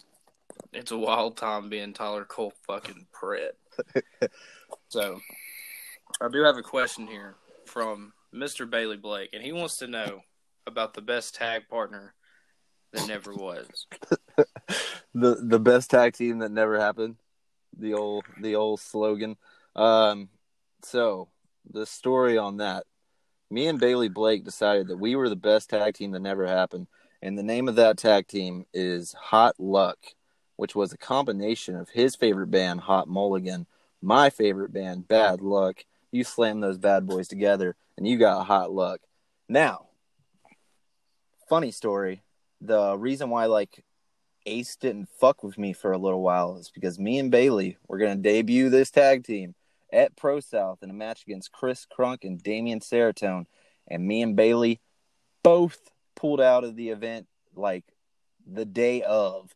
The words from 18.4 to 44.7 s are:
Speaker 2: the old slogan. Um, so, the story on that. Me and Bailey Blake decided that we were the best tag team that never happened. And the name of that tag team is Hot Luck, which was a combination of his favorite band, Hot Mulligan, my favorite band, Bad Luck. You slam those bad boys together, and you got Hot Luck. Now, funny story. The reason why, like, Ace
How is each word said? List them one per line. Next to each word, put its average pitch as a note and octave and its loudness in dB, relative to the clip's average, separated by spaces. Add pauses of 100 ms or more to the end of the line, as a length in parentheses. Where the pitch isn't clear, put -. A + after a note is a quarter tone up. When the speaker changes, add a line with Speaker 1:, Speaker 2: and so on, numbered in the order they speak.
Speaker 2:
the G#2+ -4
old G#2+ -2
slogan. G#2+ -4 (380)
Um, G#2+ 4 (560)
so, G#2+ -2 (400)
the G#2+ -10
story B2+ 0
on G2+ -4
that. F#2+ -6 (680)
Me B2 -4
and D#3+ -2
Bailey B2 2
Blake G#2 0
decided G2+ 0
that F2+ -8
we A2+ -2
were C3 0
the G#2 -4
best G#2+ 2
tag G#2+ 0
team G2+ -10
that F#2 -6
never G2 -4
happened. F#2 -2 (360)
And G2 -8
the G2+ -6
name A#2+ -2
of A#2 -2
that A2+ 8
tag G2+ 4
team F#2 -8
is F2+ -4
Hot A2+ 4
Luck, F#2+ 0 (580)
which - -6
was G2+ -2
a - -18
combination A2+ -4
of F2 -12
his B2 2
favorite G2 0
band, F2+ 0
Hot F#2+ 2
Mulligan, F#2 -4 (360)
my B2+ 6
favorite G2+ -2
band, F#2 -8
Bad G2+ 4
Luck. G2 0 (280)
You B2 -2
slam A2 -2
those F#2+ -4
bad G2 2
boys F#2 -4
together, G2 0 (240)
and F#2+ -6
you A#2+ 0
got G2+ 4
Hot F#2+ 2
Luck. F#2 -2 (480)
Now, B2 2 (1600)
funny D#3+ 2
story. G2 -4 (380)
The G2+ 2
reason C3 -4
why, A#2 0
like, G#2+ 0 (600)
Ace A#2 -8